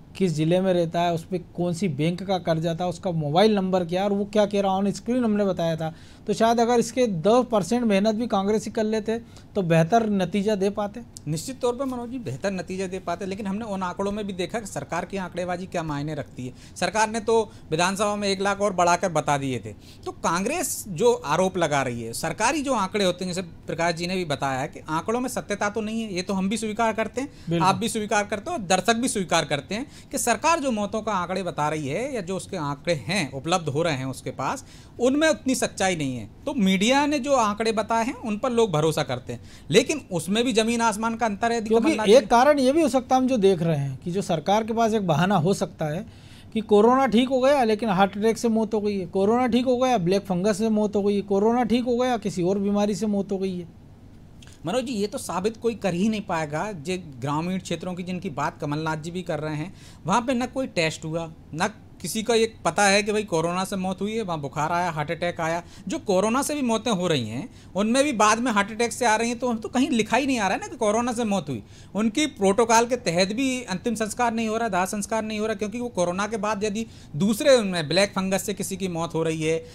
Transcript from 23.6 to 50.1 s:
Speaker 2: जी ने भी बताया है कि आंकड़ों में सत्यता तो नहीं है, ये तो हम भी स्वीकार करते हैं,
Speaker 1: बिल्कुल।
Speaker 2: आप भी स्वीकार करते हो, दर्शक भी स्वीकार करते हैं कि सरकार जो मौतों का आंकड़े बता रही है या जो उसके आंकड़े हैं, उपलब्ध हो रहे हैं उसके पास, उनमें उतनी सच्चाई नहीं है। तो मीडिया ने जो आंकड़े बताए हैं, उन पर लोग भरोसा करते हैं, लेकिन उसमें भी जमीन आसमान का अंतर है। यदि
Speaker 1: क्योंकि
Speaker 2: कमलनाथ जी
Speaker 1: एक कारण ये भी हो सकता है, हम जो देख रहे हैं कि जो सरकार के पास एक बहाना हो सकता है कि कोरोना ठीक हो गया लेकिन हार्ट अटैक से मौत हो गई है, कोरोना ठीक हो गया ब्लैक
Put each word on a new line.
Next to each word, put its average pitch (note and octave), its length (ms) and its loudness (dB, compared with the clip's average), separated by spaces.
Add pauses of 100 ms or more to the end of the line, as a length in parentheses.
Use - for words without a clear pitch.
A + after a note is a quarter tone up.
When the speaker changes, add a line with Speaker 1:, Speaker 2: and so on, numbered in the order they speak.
Speaker 2:
जी F3 120 -6
ने F#3 80 -4
भी F#3 100 -2
बताया C#3 340 -2
है C#3+ 80 -4
कि - 120 -16 (100)
आंकड़ों E3+ 300 -2
में B3+ 100 -4
सत्यता G#3 400 -4
तो A3 120 -4
नहीं A3 200 -4
है, G#3+ 120 -8
ये F3 80 -2
तो F#3+ 120 -4
हम F#3+ 160 0
भी A3+ 80 0
स्वीकार A3 360 0
करते A3 280 -4
हैं, D4 120 -8 (160)
Speaker 1:
बिल्कुल। E3+ 180 2
Speaker 2:
आप G3 80 4
भी G#3 140 -2
स्वीकार G#3+ 340 0
करते G#3+ 280 -6
हो, F4 60 -2
दर्शक F#3+ 360 2
भी A#3 140 0
स्वीकार F3 380 0
करते C#3+ 300 -4
हैं B3+ 120 -6 (240)
कि C#4+ 60 -4
सरकार C#4+ 420 2
जो C#4 120 -2
मौतों G#3 300 -2
का G#3+ 100 -4
आंकड़े F#3 320 -2
बता D3+ 260 -2
रही D#3 180 -4
है A#3 280 -4
या A3 60 -4
जो F3+ 160 -6
उसके F3+ 200 -8
आंकड़े C#3+ 360 -4
हैं, D3+ 380 -2
उपलब्ध D#3 380 -2
हो C#3 120 0
रहे E3+ 120 2
हैं C3 120 -4
उसके C3 260 -8
पास, D3+ 340 -6 (340)
उनमें C#4+ 300 4
उतनी C4 260 0
सच्चाई F#3+ 400 0
नहीं C3+ 220 -4
है। - 0 - (280)
तो D4 80 -4
मीडिया A3 520 4
ने D4 140 0
जो C#4 140 0
आंकड़े A3 380 2
बताए A3 340 0
हैं, C4 80 -2
उन A3 240 -6
पर B3+ 140 -2
लोग A3+ 200 2
भरोसा D3+ 320 2
करते B2 300 -6
हैं, A#2 100 -12 (260)
लेकिन C4+ 320 2 (100)
उसमें F#3+ 320 0
भी B3+ 100 0
जमीन A3+ 280 0
आसमान A3+ 340 0
का A3+ 100 -2
अंतर A3 260 0
है। A#3 60 0
यदि A3 100 -4
Speaker 1:
क्योंकि A3+ 180 4
Speaker 2:
कमलनाथ B3 200 2
जी G3 80 8
Speaker 1:
एक A#3+ 140 8
कारण C#4+ 320 6
ये C4 120 6
भी D#4+ 100 4
हो D4 80 4
सकता B3+ 260 2
है, C4 60 4
हम B3+ 60 2
जो B3+ 100 2
देख F#3+ 240 4
रहे E3 160 2
हैं C#3 260 -4
कि F3 80 -6
जो F#3+ 100 -2
सरकार F#3+ 420 0
के A3 100 -6
पास A3 200 2
एक G#3 140 0
बहाना F3 280 2
हो F3 180 2
सकता F3 320 -4
है D#3+ 200 -6 (480)
कि A3 80 0
कोरोना A3+ 460 6
ठीक A#3+ 220 4
हो C4+ 100 2
गया C4+ 240 4
लेकिन A3 260 0
हार्ट F#3+ 280 2
अटैक A3 200 2
से A#3+ 100 -2
मौत A3 260 0
हो G#3+ 80 0
गई G#3 180 -2
है, F3+ 60 -4
कोरोना G#3+ 420 2
ठीक A#3+ 180 2
हो B3+ 120 2
गया B3+ 200 2
ब्लैक F#3+ 240 2